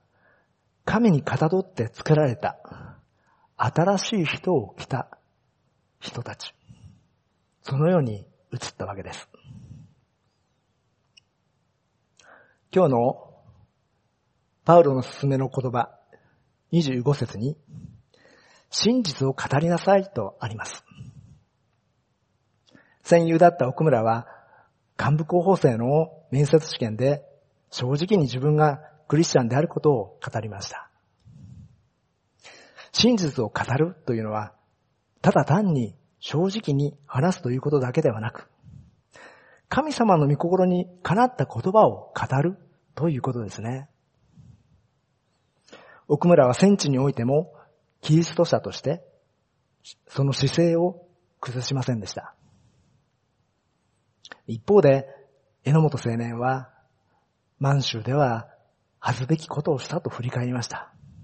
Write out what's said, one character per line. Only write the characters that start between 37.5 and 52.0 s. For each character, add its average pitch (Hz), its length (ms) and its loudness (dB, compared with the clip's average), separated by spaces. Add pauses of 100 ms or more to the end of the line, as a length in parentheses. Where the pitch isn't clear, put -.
い 127 60 -2
う 131 60 -6
こ 147 80 -4
と 143 100 2
だ 127 120 -2
け 160 100 0
で 139 80 2
は 110 100 -4
な 113 100 -6
く、 - 180 -16 (1200)
神 294 240 -2
様 208 260 4
の 143 100 4
御 143 80 2
心 180 300 2
に 180 200 0 (160)
か - 120 -2
な 240 100 4
っ 247 120 -2
た 135 100 -2
言 147 260 -4
葉 214 140 6
を 104 280 -4
語 - 280 -2
る 180 160 -2 (360)
と 151 140 -2
い 143 100 -2
う 113 40 -8
こ 131 100 -2
と 120 100 -6
で 98 80 -10
す 104 120 -14
ね。 131 260 -8 (2250)
奥 147 200 2
村 151 180 8
は 123 80 2
戦 196 220 4
地 147 140 -2
に 131 80 0
お 139 100 2
い 135 60 -2
て 117 100 -4
も、 147 300 -2 (480)
キ 151 140 4
リ 165 80 4
ス - 100 -8
ト 170 100 2
者 - 160 0
と - 100 -10
し - 120 -12
て、 160 200 -4 (1080)
そ 139 160 -2
の 135 80 0
姿 135 240 -2
勢 170 200 4
を 175 300 -2 (340)
崩 123 220 -8
し 139 120 -6
ま 131 80 -2
せ 123 120 -2
ん 110 60 -4